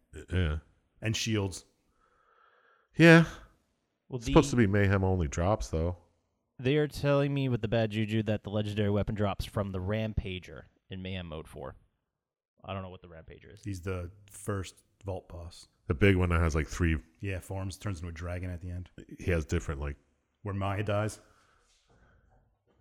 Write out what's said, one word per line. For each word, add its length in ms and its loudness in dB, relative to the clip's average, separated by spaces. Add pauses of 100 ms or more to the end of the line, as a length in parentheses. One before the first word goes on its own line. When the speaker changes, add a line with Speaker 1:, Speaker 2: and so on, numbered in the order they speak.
(320)
Speaker 1:
Yeah. 260 2 (440)
Speaker 2:
And 140 -2
shields. 480 -2 (1300)
Speaker 1:
Yeah. 280 12 (840)
Speaker 3:
Well, 100 -8
Speaker 1:
It's 80 -10
supposed 220 6
Speaker 3:
the 40 -4
Speaker 1:
to 40 0
be 100 8
Mayhem 380 4
only 240 2
drops, 400 -2
though. 280 -2 (640)
Speaker 3:
They 180 0
are 120 0
telling 460 0
me 140 0
with 120 0
the 80 -4
bad 220 0
juju 340 0
that 200 -2
the 60 -10
legendary 400 0
weapon 240 0
drops 300 -2
from 280 -4
the 80 -6
Rampager 840 -6 (260)
in 140 -12
Mayhem 240 -8
Mode 220 -12
four. 260 -12 (880)
I 80 -10
don't 100 -6
know 60 -10
what 140 -16
the 60 -20
Rampager 440 -20
is. 120 -20
Speaker 2:
He's 180 -8
the 280 -6 (200)
first 460 -8 (280)
vault 240 -8
boss. 400 -16 (200)
Speaker 1:
The 60 -2
big 220 6
one 140 2
that 100 4
has, 140 4
like, 120 0
three 300 0 (240)
Speaker 2:
Yeah, 200 -6
forms, 360 -8
turns 220 -8
into 100 -10
a 40 -10
dragon 380 -8
at 100 -10
the 100 -10
end. 200 -10 (300)
Speaker 1:
He 100 -2
has 140 2
different, 360 -2
like, 160 -6 (460)
Speaker 2:
Where 120 -6
Maya 280 -2
dies. 380 -2 (1600)